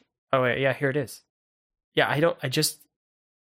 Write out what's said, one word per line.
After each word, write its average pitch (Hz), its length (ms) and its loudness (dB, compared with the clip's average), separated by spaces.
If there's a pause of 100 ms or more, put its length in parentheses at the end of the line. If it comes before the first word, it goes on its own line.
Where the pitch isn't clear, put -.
(340)
Oh, 131 100 4
wait, 127 180 0
yeah, 135 120 2
here 139 160 -2
it 135 80 -2
is. 131 240 -8 (720)
Yeah, 127 140 4
I 131 100 0
don't, 165 240 2
I 135 60 -2
just, 151 300 -2 (720)